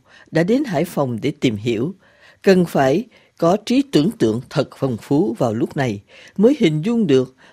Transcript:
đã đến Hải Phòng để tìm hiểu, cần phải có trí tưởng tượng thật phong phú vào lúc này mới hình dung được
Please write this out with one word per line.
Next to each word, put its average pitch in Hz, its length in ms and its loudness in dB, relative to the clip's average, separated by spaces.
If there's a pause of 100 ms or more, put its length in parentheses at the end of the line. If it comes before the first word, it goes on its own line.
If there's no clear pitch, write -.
(320)
đã 160 120 0
đến 240 200 0
Hải 175 220 -4
Phòng 127 360 -4
để 139 180 -4
tìm 120 160 0
hiểu, 120 400 -4 (460)
cần 185 240 4
phải 151 400 0 (320)
có 170 280 2
trí 254 160 0 (100)
tưởng 160 200 2
tượng 113 380 -2
thật 143 280 -2
phong 131 240 -4
phú 185 380 0
vào 117 140 0
lúc 120 240 -6
này 117 260 -4 (340)
mới 240 220 4
hình 156 220 2
dung 226 260 0
được 131 280 2 (180)